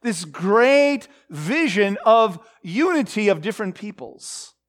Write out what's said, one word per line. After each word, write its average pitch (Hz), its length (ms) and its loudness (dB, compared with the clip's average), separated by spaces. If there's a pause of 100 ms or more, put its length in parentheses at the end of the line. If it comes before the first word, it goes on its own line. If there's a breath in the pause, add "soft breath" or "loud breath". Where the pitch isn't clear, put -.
This 180 220 -6
great 240 840 2 (200 soft breath)
vision 202 760 -2
of 220 360 4 (220 soft breath)
unity 220 680 0
of 175 120 2
different 196 360 -6
peoples - 760 -16 (140)